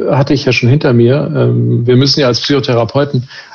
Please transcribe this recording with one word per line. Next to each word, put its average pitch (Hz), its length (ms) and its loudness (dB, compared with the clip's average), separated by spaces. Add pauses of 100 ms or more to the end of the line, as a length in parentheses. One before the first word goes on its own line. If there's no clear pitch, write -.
hatte 139 240 0
ich 135 120 -2
ja 123 80 0
schon 120 160 0
hinter 143 240 2
mir. 131 420 2
Ähm, 120 500 0
wir 123 120 4
müssen 139 240 2
ja 131 60 2
als 120 120 -2
Psychotherapeuten 131 880 -2 (280)